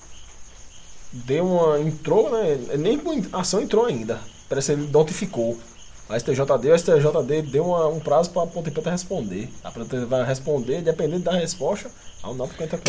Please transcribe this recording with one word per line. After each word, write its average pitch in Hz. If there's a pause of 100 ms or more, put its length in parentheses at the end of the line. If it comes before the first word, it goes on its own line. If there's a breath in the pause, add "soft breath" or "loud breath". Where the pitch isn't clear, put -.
(1120)
deu 131
uma, 165
entrou, 160
né? 190 (200)
Nem 214
com 302 (120)
ação 185
entrou 226
ainda. 113 (300)
Parece 139
que 147
ele 147
notificou. 147 (520)
A 110
S 120
T 143
J 139
D, 127
o 165
S 170
T 160
J 151
D 147
deu 147
uma, 170
um 160
prazo 156
pra 170
Ponte 165
Preta 151
responder. 135 (120)
A 90
Ponte 113
Preta 123
vai 127
responder, 135
dependendo 165
da 170
resposta, 175 (320 soft breath)
aí 104
o 123
Náutico 127
entra 160
com -